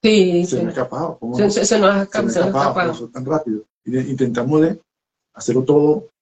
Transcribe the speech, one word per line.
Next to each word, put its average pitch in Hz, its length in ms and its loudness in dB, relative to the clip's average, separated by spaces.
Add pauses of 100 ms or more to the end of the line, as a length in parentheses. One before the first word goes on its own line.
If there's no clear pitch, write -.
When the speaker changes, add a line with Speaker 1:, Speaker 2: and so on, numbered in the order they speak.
Speaker 1:
Sí, 180 420 4
Speaker 2:
Se 123 120 -4
Speaker 1:
sí. 110 40 -2
Speaker 2:
me 113 60 -2
ha - 20 -4
escapado, 147 500 -6
¿cómo - 160 -8
Speaker 1:
Se, 208 100 2
Speaker 2:
no? 196 40 4
Speaker 1:
se, 202 160 0
se 214 140 2
nos 196 160 4
ha 196 80 0
escap-, - 80 -8
Speaker 2:
Se 214 120 -2
me - 60 -2
ha - 40 -4
Speaker 1:
se 180 60 -2
nos 180 60 2
ha - 40 0
Speaker 2:
escapado, 220 200 0
Speaker 1:
escapado. 175 220 -2
Speaker 2:
pero - 0 - (140)
eso - 80 -20
tan 131 120 -10
rápido. 135 380 -4 (220)
Y 113 60 -6
de-, 127 180 0
intentamos 131 520 0
de 160 180 0 (540)
hacerlo 127 300 -2
todo 147 460 2 (120)